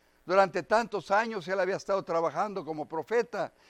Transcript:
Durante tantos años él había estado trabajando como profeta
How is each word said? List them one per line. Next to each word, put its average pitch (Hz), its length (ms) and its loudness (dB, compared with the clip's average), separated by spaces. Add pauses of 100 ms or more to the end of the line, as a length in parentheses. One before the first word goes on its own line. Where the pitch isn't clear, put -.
(260)
Durante 185 380 4
tantos 208 480 0
años 214 340 0
él 190 140 -2
había 185 160 0
estado 190 260 -2
trabajando 165 600 -2
como 151 240 -8
profeta 170 640 -2 (180)